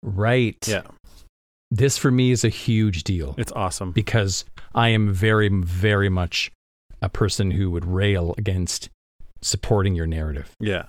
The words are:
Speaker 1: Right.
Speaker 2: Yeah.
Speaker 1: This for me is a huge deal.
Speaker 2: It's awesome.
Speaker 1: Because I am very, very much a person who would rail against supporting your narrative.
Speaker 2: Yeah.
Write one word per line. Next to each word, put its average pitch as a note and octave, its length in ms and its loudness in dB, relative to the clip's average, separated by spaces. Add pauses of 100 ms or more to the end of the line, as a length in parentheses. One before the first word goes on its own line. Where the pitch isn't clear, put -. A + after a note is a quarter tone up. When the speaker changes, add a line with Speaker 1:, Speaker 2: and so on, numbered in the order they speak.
Speaker 1:
Right. A2 560 0 (100)
Speaker 2:
Yeah. G2+ 140 -2 (920)
Speaker 1:
This C3 240 2
for C3+ 140 2
me B2+ 200 4
is A#2+ 120 2
a A2+ 60 4
huge G#2+ 560 0
deal. E2+ 320 -4
Speaker 2:
It's A#2 160 -6
awesome. F#2 400 -4
Speaker 1:
Because G#2 500 0 (320)
I A#2 140 4
am G#2+ 240 4
very, G#2+ 340 4
very G2 640 2
much F2+ 420 -2 (500)
a G2 60 -2
person G2 440 0
who F#2 200 0
would E2+ 140 -4
rail F2+ 520 0
against F#2+ 520 -4 (520)
supporting G2 540 0
your E2 100 -2
narrative. D#2 540 -4
Speaker 2:
Yeah. F#2+ 300 -2